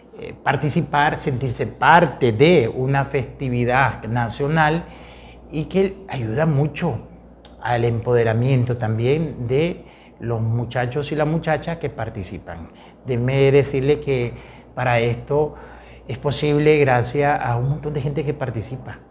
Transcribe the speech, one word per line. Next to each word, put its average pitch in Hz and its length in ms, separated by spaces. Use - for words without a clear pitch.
eh, - 240
participar, 147 760
sentirse 127 480
parte 131 680
de 139 340
una 131 380
festividad 123 960
nacional 143 840
y 151 140
que 190 320
ayuda 123 380
mucho 147 600
al 117 240
empoderamiento 120 920
también 120 680
de 160 380
los 117 200
muchachos 120 720
y 156 40
las 151 120
muchachas 160 520
que 135 100
participan. 90 800
Déjeme 131 440
decirle 139 480
que 123 340
para 123 240
esto 139 560
es 120 120
posible 147 580
gracias 143 640
a 120 160
un 131 120
montón 147 260
de 143 60
gente 143 220
que 139 120
participa. 117 640